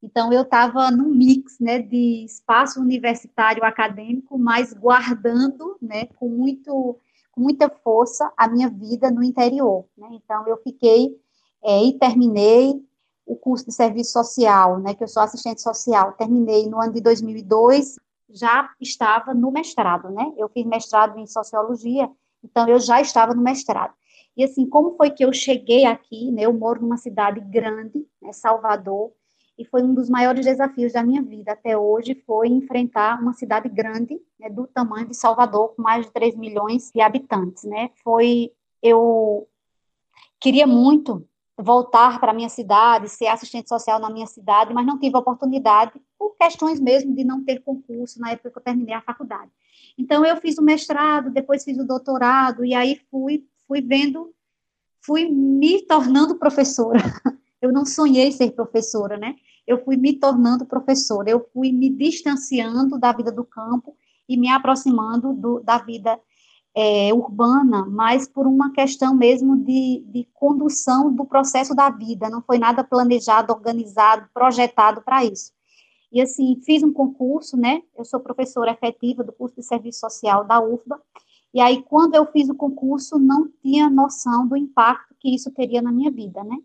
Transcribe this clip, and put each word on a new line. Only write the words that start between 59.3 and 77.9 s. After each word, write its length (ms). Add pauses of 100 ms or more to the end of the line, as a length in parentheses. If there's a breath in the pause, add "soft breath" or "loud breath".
Eu 160
fui 140
me 160
tornando 540
professora, 640
eu 200
fui 220
me 160
distanciando 1120
da 120
vida 220
do 100
campo 540 (320)
e 80
me 140
aproximando 800
do, 280
da 180
vida, 420 (540)
é, 400
urbana, 720
mas 420
por 180
uma 240
questão 440
mesmo 420
de, 520
de 260
condução 760
do 140
processo 500
da 140
vida, 400
não 140
foi 160
nada 260
planejado, 680
organizado, 840
projetado 680
pra 240
isso. 260 (600)
E 80
assim, 460
fiz 160
um 100
concurso, 640
né? 240 (160)